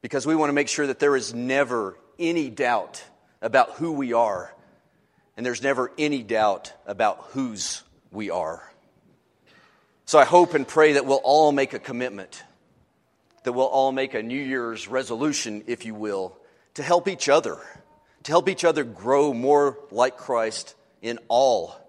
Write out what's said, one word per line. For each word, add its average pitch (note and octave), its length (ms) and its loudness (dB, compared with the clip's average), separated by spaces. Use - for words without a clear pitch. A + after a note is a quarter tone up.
Because B2+ 260 -4
we D#3+ 80 2
want D#3 140 2
to C#3+ 60 0
make C#3+ 140 2
sure D3 180 -2
that C3 120 -4
there C#3+ 160 4
is A2+ 200 -2
never A#2+ 640 -2
any E3 300 -2
doubt A#2 560 -2
about A2+ 300 2
who E3 200 -6
we C3+ 220 -4
are G#2 400 0
and A#2+ 100 -6
there's A#2+ 160 -4
never B2+ 340 0
any D3 260 -2
doubt G#2+ 500 0
about G2+ 320 -2
whose A#2+ 520 -8
we G2 200 -8
are. E2 400 -6
So - 140 4
I C3+ 60 10
hope E3+ 300 6
and C#3 140 0
pray D#3 260 6
that C3+ 120 2
we'll C3+ 180 2
all D3 280 4
make C#3 200 0
a A#2+ 60 -10
commitment, A#2+ 640 -10
that B2+ 80 -2
we'll C3 140 2
all C3+ 260 2
make C3+ 220 -4
a A2+ 80 -2
New B2 180 -6
Year's A#2 480 -6
resolution, A#2+ 760 -4
if A#2 200 -8
you A2 80 -8
will, G2 420 -6
to D3 80 -10
help F3 260 0
each F#3 200 -6
other, C#3 300 2
to D3 80 -6
help F3 160 4
each F#3 160 -4
other D3+ 200 2
grow B2+ 480 2
more C#3 460 2
like B2 280 0
Christ A2+ 560 -4
in A#2 180 -8
all A#2 480 2